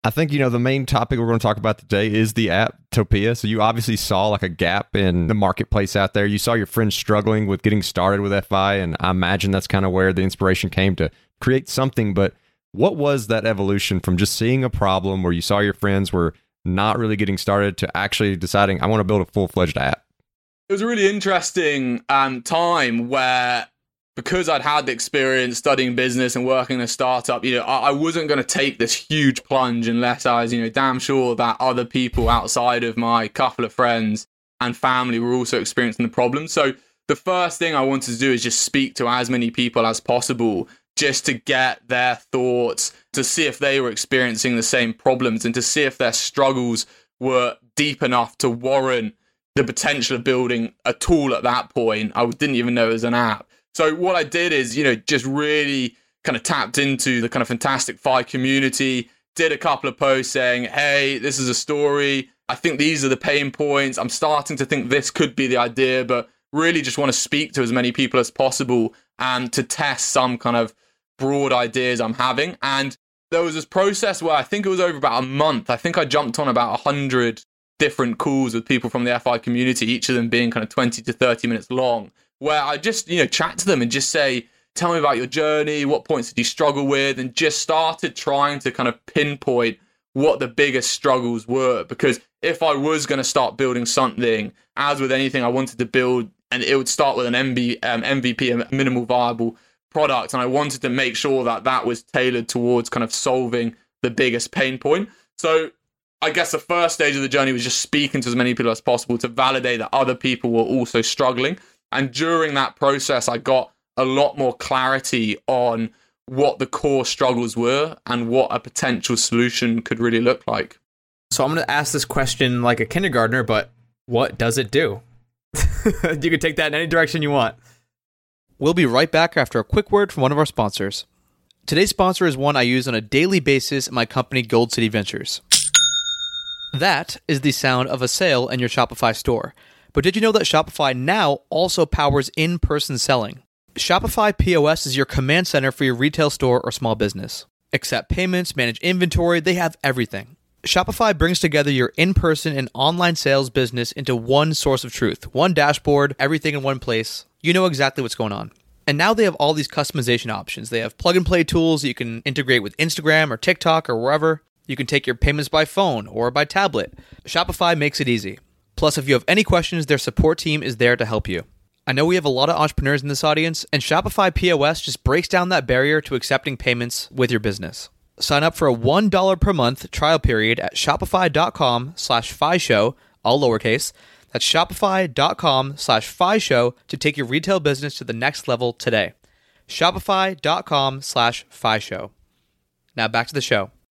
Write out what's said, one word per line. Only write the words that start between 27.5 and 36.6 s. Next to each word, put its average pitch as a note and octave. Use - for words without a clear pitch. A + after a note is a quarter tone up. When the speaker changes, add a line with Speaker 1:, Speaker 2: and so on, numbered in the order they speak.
Speaker 2:
know, A#2+
I, C3
I -
wasn't D#3
gonna C#3+
take C#3
this A#2
huge C#3+
plunge B2
unless A#2+
I A#2+
was, A#2
you A#2+
know, A2+
damn C3
sure B2+
that A#2
other B2
people B2
outside A#2+
of A2+
my A#2
couple B2+
of G#2+
friends A2+
and A#2+
family B2+
were A#2+
also B2
experiencing A#2
the A2+
problem. C3
So C#3